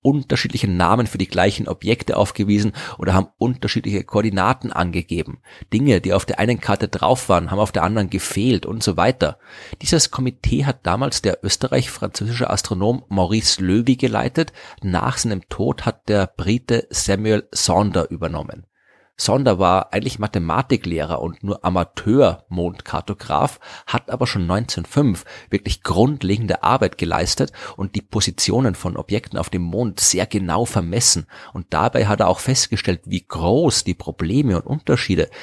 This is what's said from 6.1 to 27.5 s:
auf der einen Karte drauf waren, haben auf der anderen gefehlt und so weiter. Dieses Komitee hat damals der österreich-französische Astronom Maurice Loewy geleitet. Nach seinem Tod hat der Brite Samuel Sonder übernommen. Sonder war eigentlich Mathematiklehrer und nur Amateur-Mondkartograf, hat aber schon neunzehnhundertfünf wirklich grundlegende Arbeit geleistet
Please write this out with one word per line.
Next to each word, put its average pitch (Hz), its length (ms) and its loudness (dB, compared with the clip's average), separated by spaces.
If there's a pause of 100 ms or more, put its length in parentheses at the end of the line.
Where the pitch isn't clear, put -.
auf 98 140 2
der - 120 -6
einen 107 220 0
Karte 104 260 0
drauf 107 420 0
waren, 87 220 2
haben 95 80 -2
auf 107 140 2
der 85 100 0
anderen 101 260 0
gefehlt 98 580 0
und 110 180 -6
so 90 120 0
weiter. 87 420 0 (440)
Dieses 151 300 2
Komitee 127 520 0
hat - 220 -2
damals 107 360 -2
der 98 200 0
österreich-französische 117 1080 -2
Astronom 101 600 0
Maurice 98 520 0
Loewy 117 360 4
geleitet. 127 560 0 (300)
Nach 98 360 -2
seinem 104 300 -4
Tod - 380 -2
hat - 220 -6
der 101 200 2
Brite 113 600 0
Samuel 107 600 0
Sonder 90 600 0
übernommen. 82 560 -8 (520)
Sonder 120 400 2
war 92 360 2
eigentlich - 240 -4
Mathematiklehrer 85 1040 -2
und 82 200 -8
nur 98 220 -4
Amateur-Mondkartograf, 87 2000 0 (260)
hat - 240 -6
aber 123 160 -2
schon 92 200 -2
neunzehnhundertfünf 101 800 0 (240)
wirklich - 340 -4
grundlegende 107 800 2
Arbeit 117 360 2
geleistet 85 520 -2 (280)